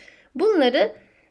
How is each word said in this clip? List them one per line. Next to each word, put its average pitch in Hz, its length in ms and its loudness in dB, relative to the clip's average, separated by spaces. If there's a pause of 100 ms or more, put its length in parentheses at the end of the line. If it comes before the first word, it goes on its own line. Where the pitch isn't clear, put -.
(340)
Bunları 330 580 0 (380)